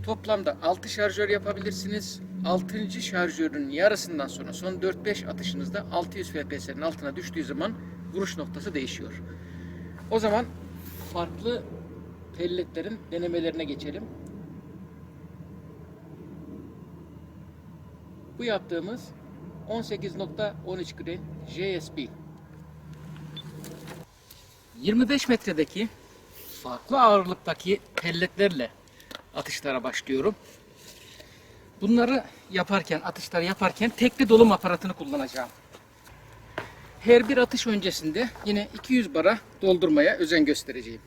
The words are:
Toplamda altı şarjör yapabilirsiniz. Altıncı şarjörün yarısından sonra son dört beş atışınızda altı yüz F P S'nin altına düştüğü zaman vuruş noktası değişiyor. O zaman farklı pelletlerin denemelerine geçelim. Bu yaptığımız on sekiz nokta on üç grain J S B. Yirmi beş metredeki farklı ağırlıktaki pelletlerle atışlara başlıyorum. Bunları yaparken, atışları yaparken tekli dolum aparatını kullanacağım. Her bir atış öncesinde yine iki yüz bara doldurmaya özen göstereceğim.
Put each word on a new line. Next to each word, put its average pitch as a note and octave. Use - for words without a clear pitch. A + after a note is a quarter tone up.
Toplamda G#3
altı F#3
şarjör G#3
yapabilirsiniz. G3+
Altıncı F#3
şarjörün D#3
yarısından E3
sonra -
son F3+
dört F3+
beş G#3
atışınızda F3+
altı E4+
yüz F#3
F D3
P C#3+
S'nin C#3
altına D3
düştüğü E3+
zaman C#3+
vuruş F#3+
noktası -
değişiyor. B2+
O A3
zaman G#3+
farklı F3+
pelletlerin F3
denemelerine E3+
geçelim. D3
Bu -
yaptığımız F#3+
on A3+
sekiz G3
nokta G3
on F#3
üç E3+
grain E3
J F#3
S -
B. C3
Yirmi A3
beş C#4
metredeki G3+
farklı B3+
ağırlıktaki F#3+
pelletlerle E3+
atışlara C3+
başlıyorum. C3+
Bunları A#3+
yaparken, F3+
atışları F3
yaparken F#3+
tekli A#3+
dolum A3+
aparatını F#3
kullanacağım. C3+
Her A3+
bir C4+
atış B3
öncesinde F#3+
yine G#3
iki -
yüz G#3
bara F3+
doldurmaya E3
özen D#3+
göstereceğim. A#2+